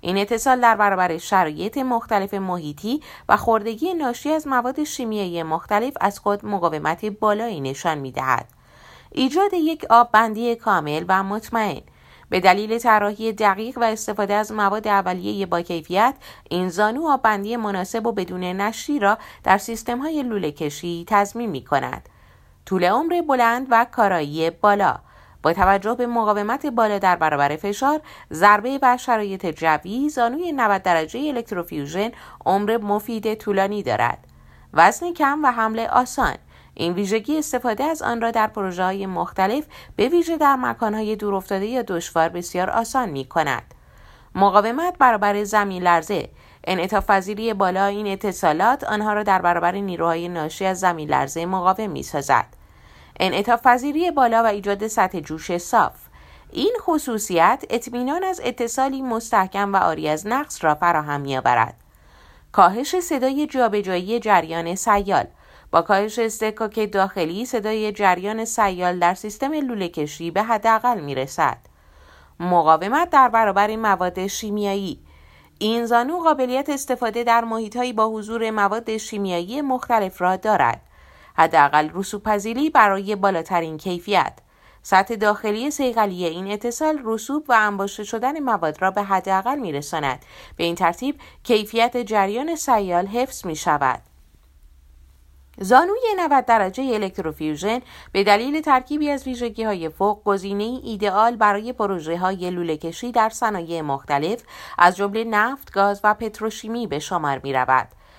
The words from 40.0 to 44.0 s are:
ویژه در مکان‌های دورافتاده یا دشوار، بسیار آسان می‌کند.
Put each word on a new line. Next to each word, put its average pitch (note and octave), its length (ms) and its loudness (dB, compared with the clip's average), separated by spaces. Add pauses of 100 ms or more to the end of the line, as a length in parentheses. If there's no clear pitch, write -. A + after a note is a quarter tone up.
ویژه E4 280 2
در C#4 200 4
مکان‌های A3 600 -2
دورافتاده G3 500 -4
یا A#3+ 160 -2
دشوار، E3 460 0
بسیار F3 420 -4
آسان A3+ 380 -2
می‌کند. C#3 640 -4 (600)